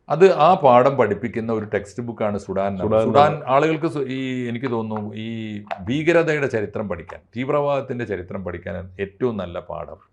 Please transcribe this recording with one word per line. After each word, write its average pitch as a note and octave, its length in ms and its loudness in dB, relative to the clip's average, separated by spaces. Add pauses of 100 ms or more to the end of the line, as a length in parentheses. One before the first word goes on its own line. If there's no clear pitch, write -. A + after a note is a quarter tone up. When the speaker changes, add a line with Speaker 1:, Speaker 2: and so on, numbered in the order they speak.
Speaker 1:
അത് E3+ 240 8
ആ D#3 200 6
പാഠം C3+ 420 6
പഠിപ്പിക്കുന്ന A2+ 580 0
ഒരു G#2+ 120 -2
ടെക്സ്റ്റ് G#2 380 -4
ബുക്കാണ് G#2+ 340 -4
സുഡാൻ. G2 400 -4
Speaker 2:
സുഡാൻ. G#2+ 260 2
Speaker 1:
സുഡാൻ D3 440 4
ആളുകൾക്ക് D3+ 400 2
സു-, C3+ 200 -4
ഈ, B2+ 400 -4
എനിക്ക് A#2+ 240 -4
തോന്നുന്നു G#2+ 440 -4
ഈ A2 480 -8 (180)
ഭീകരതയുടെ D3+ 680 2
ചരിത്രം G#2 420 -4
പഠിക്കാൻ, F2 300 -10 (180)
തീവ്രവാദത്തിന്റെ C3 680 -2
ചരിത്രം F#2+ 380 -8
പഠിക്കാൻ F#2 560 -10
ഏറ്റവും A2 380 -4
നല്ല F2 220 -8
പാഠം D#2 380 -12 (160)